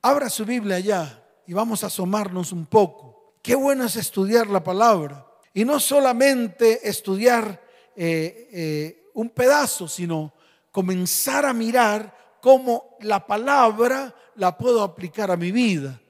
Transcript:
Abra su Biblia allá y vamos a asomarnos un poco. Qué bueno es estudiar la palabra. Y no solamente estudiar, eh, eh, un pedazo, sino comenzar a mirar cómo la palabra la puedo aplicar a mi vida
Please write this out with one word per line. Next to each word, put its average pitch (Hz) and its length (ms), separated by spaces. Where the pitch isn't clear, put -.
Abra 269 260
su 220 160
Biblia 208 300
allá 180 500
y 175 60
vamos 220 300
a - 40
asomarnos 185 640
un 170 160
poco. 165 720
Qué 247 140
bueno 269 300
es 190 100
estudiar 214 500
la 196 180
palabra. 180 640
Y 214 100
no 285 140
solamente 247 1080
estudiar, 214 760
eh, 175 560
eh, 156 640
un 226 160
pedazo, 254 560
sino 160 480
comenzar 190 760
a 254 60
mirar 226 600
cómo 254 560
la 208 260
palabra 240 880
la 185 200
puedo 233 280
aplicar 185 480
a 180 40
mi 170 160
vida 170 480